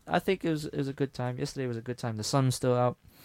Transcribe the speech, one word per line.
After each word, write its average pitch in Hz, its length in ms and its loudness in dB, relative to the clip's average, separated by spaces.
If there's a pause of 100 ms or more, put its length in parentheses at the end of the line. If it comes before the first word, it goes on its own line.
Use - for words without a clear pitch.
I 160 120 2
think 190 260 0
it 165 60 2
was, 156 160 -2
it - 100 -6
was 139 120 0
a 139 40 -4
good 139 220 -2
time. 127 240 -4
Yesterday 139 280 -4
was 117 120 -2
a - 40 -6
good 120 160 -6
time. 113 200 -4
The 107 60 -4
sun's 131 300 4
still 127 200 2
out. 123 240 2 (260)